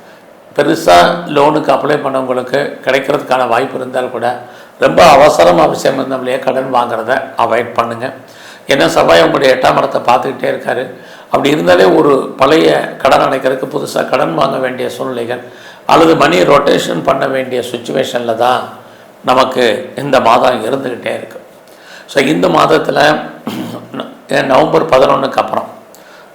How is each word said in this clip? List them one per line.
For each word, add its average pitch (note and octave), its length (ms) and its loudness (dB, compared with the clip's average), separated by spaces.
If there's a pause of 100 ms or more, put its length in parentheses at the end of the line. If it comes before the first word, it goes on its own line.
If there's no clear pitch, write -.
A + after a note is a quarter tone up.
(560)
பெருசா F3 600 4 (100)
லோனுக்கு D3+ 460 2
அப்ளை D3 240 0
பண்ணவங்களுக்கு C3 880 -4
கிடைக்கிறதுக்கான C3+ 640 -2
வாய்ப்பு C3 300 -2
இருந்தால் B2+ 340 -6
கூட, A#2+ 280 -4 (400)
ரொம்ப D#3+ 240 4
அவசரம், E3 560 6
அவசியம் C#3 400 0
இருந்தவங்களே B2+ 400 -4
கடன் C3 340 -4
வாங்குறத A#2+ 480 -2 (160)
அவாய்ட் A#2 360 0
பண்ணுங்க. A#2 400 -4 (540)
ஏன்னா, C#3 180 2
செவ்வாய் D#3+ 380 4
உங்களுடைய C#3 320 2
எட்டாம் C#3 220 0
இடத்தை C3+ 240 -2
பார்த்துக்கிட்டே C3 520 -2
இருக்காரு. B2 400 -6 (300)
அப்படி C3+ 260 -2
இருந்தாலே, F3 340 2
ஒரு D3+ 540 2
பழைய D3 600 2
கடன் C#3 220 2
அடைக்கிறதுக்கு C3+ 540 -2
புதுசா - 360 -6
கடன் D#3 260 -2
வாங்க C#3+ 220 -2
வேண்டிய B2+ 320 -6
சூழ்நிலைகள், B2 540 -8 (420)
அல்லது D#3+ 300 4
மணி E3 260 2
ரொட்டேஷன் - 640 2
பண்ண C#3 240 0
வேண்டிய B2+ 340 -4
சிட்யுவேஷன்ல A#2+ 760 -6
தான் A#2+ 420 -2 (480)
நமக்கு B2+ 680 0
இந்த C3+ 240 0
மாதம் A#2 460 2
இருந்துகிட்டே B2 480 -6
இருக்கு. - 280 -14 (640)
So, - 180 -2
இந்த F3 240 2
மாதத்துல, D3+ 720 2 (1200)
நவம்பர் D3 460 2
பதினொன்னுக்கு C#3 460 2
அப்புறம் - 300 -2 (680)